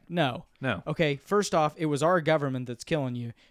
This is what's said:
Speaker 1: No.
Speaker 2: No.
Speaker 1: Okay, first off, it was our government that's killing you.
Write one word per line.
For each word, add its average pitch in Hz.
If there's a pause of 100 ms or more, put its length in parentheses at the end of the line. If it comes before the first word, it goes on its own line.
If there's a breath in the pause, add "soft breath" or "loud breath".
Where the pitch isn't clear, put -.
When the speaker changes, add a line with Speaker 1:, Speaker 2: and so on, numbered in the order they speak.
Speaker 1:
No. 160 (160)
Speaker 2:
No. 120
Speaker 1:
Okay, 151
first 202
off, 151
it 160
was 147
our 170
government 139
that's 120
killing 135
you. 117 (180 soft breath)